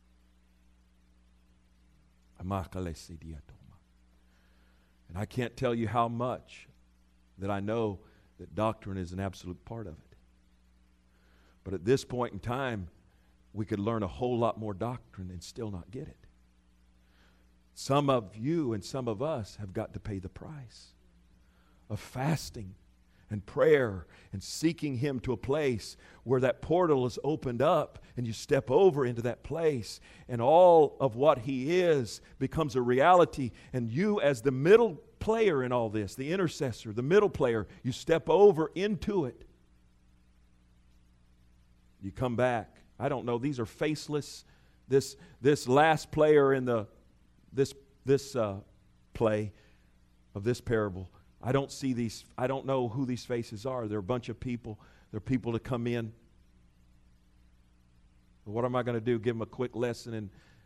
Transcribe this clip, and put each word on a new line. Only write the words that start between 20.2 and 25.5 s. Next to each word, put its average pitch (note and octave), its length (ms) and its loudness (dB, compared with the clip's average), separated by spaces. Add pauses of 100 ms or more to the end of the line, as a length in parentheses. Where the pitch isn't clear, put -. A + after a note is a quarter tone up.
price - 640 -18 (960)
of G#2+ 100 -6
fasting B2+ 760 -6 (540)
and G#2 160 -8
prayer C3 600 2 (260)
and G2 100 -10
seeking D#3 560 -4
Him C3+ 240 -2
to B2+ 120 -4
a A2 40 -4
place C3+ 600 -2 (260)